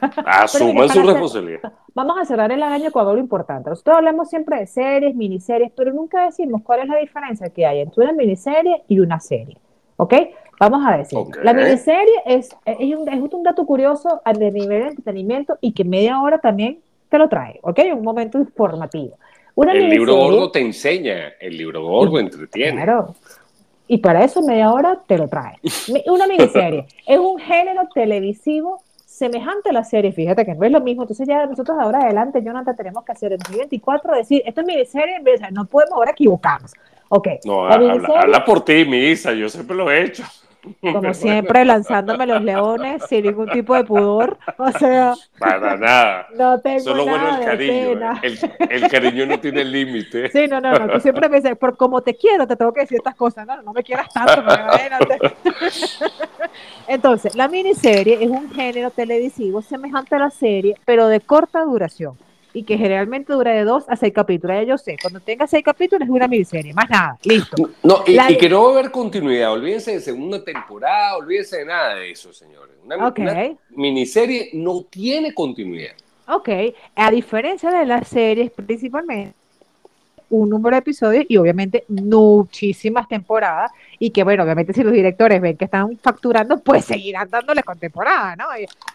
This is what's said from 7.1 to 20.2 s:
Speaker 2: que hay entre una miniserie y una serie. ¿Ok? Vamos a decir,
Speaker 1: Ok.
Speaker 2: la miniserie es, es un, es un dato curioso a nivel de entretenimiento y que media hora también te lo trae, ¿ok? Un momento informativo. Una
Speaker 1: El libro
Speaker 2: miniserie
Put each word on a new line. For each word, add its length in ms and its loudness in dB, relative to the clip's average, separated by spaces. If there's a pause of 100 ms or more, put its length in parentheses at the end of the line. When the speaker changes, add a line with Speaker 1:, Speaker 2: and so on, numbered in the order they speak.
Speaker 2:
que 160 0
hay 140 0
entre 240 0
una 80 0
miniserie 760 0
y 120 4
una 200 0
serie. 360 -8 (400)
¿Ok? 180 2 (460)
Vamos 260 4
a 120 2
decir, 200 -6
Speaker 1:
Ok. 240 -8
Speaker 2:
la 100 6
miniserie 640 4 (120)
es, 240 0 (140)
es 320 -4
un, 120 -8
es 120 -4 (120)
un 100 -6
dato 240 0
curioso 580 0
a 80 2
nivel 360 -2
de 200 -2
entretenimiento 720 -6
y 120 -2
que 120 -2
media 360 0
hora 180 2
también 400 -2 (300)
te 100 2
lo 100 6
trae, 340 -6
¿ok? 180 0 (120)
Un 120 -4
momento 340 -4
informativo. 800 -4 (380)
Una 160 4
Speaker 1:
El 180 4
libro 240 4
Speaker 2:
miniserie 220 6